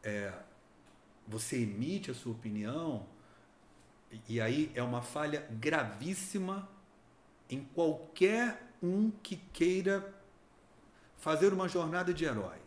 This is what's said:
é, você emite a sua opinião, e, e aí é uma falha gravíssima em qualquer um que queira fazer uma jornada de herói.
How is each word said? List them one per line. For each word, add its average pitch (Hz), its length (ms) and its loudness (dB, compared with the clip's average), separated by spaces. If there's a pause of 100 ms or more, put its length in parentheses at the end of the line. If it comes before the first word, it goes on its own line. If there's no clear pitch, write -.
é, 101 280 -4 (920)
você 113 360 -4
emite 131 500 -4
a - 20 -4
sua 120 180 -8
opinião, 113 760 -4 (1040)
e, 110 80 -14 (140)
e 113 60 2
aí 139 360 2
é 123 80 0
uma 120 180 -2
falha 147 480 -2
gravíssima 156 1200 -2 (800)
em 135 140 -4 (100)
qualquer 190 1040 2
um 196 300 4
que - 260 -8 (160)
queira 190 640 2 (1000)
fazer 160 360 6
uma 185 160 2
jornada 175 460 0
de 160 100 -2
herói. 107 420 -2